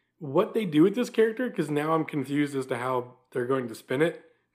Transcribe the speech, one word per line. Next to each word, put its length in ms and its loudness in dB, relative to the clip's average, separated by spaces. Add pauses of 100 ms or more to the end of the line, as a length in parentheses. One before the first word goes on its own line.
(200)
what 340 0
they 100 0
do 200 4
with 120 4
this 140 -2
character, 400 2
'cause 200 -4
now 240 0
I'm 120 2
confused 500 -2
as 120 -4
to 100 -4
how 380 -4 (160)
they're 160 -2
going 200 0
to 80 -12
spin 260 -2
it, 220 2 (320)